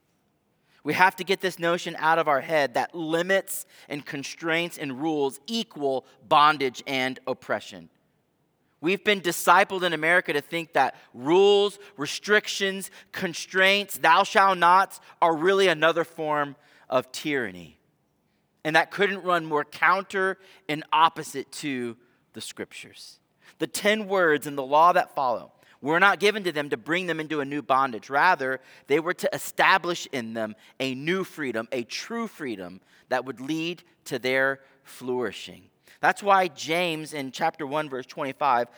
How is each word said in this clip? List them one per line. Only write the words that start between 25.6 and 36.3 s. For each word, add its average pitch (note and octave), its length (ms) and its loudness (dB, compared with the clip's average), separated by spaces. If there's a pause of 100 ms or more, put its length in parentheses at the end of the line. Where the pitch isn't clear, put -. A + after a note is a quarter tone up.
were D3+ 180 2
not F#3+ 220 4
given G#3 240 0
to F3 80 -2
them C#3+ 180 -4
to C#3 60 -2
bring E3 300 -4
them D#3+ 120 -4
into D#3 220 -6
a C3+ 40 -2
new C#3+ 160 -6
bondage. C3 480 0
Rather, C#3 520 2 (260)
they D3 140 2
were F3 140 -2
to - 200 -4
establish E3+ 800 2
in A2+ 200 -6
them A2 220 -4 (240)
a C3 160 -4
new E3 300 -4
freedom, B2 480 -6
a C3 100 -4
true A3+ 460 -8
freedom F#2+ 520 -12 (280)
that B2 160 -2
would B2+ 160 -12
lead D#3+ 420 -6 (220)
to C#3+ 120 -6
their C3+ 440 0 (240)
flourishing. G2+ 840 -8 (300)
That's F3 240 0
why G3 240 4